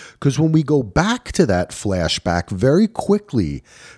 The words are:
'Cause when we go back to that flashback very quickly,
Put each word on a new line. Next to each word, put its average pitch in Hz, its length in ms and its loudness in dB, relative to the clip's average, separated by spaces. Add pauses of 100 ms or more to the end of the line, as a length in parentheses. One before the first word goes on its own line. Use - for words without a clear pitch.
(200)
'Cause 139 200 0
when 160 120 2
we 156 120 4
go 147 180 0
back 175 520 -2
to 175 120 2
that 90 240 0
flashback 87 800 -2
very 135 380 2
quickly, 110 760 -2 (360)